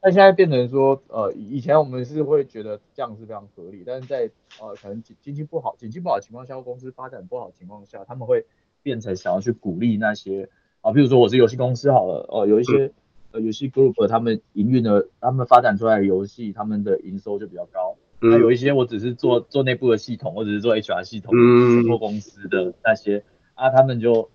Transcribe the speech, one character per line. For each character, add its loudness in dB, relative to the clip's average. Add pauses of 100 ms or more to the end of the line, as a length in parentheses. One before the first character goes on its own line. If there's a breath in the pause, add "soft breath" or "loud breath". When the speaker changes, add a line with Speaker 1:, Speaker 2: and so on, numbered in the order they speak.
Speaker 1:
但 2
现 4
在 10
变 4
成 0
说， 2
呃， -6
以 -10
前 2
我 2
们 -8
是 -6
会 0
觉 -18
得 -10 (120)
这 -14
样 -14
是 -20
非 -18
常 -16
合 -20
理， -20
但 -12
是 -20
在， -4 (320)
呃， -16
可 -18
能 -12
景-， -20
经 -16
济 -12
不 -10
好， -10
景 -16
气 -14
不 -8
好 -2
的 -6
情 -20
况 -18
下， -16
或 -16
公 -16
司 -18
发 -16
展 -18
不 -10
好 -14
的 -20
情 -20
况 -20
下， -20
他 -16
们 -14
会 0 (380)
变 -6
成 -6
想 -6
要 -2
去 -4
鼓 -6
励 0
那 -2
些， -8 (320)
啊， 0
比 4
如 6
说 6
我 6
是 0
游 6
戏 0
公 -2
司 0
好 4
了， -6
呃， -2
有 4
一 0
些， 2
Speaker 2:
嗯。 -10 (400)
Speaker 1:
呃， -8
游 -4
戏 -8
group 2
他 0
们 -2 (140)
营 0
运 2
的， 2 (140)
他 -2
们 -4
发 8
展 0
出 -2
来 4
的 0
游 0
戏， -12
他 -10
们 -4
的 -2
营 -12
收 -10
就 -12
比 -20
较 -12
高。 -8 (260)
Speaker 2:
嗯。 4
Speaker 1:
那 8
有 4
一 2
些 0
我 2
只 -8
是 -6
做， 0
做 -4
内 0
部 -2
的 4
系 -8
统， -10
我 -6
只 -4
是 -4
做 0
H -6
R -6
系 -14
统， -6
Speaker 2:
嗯。 6
Speaker 1:
support 0
公 -6
司 -18
的 -2
那 2
些， -4 (320)
啊， 0
他 6
们 -4
就 2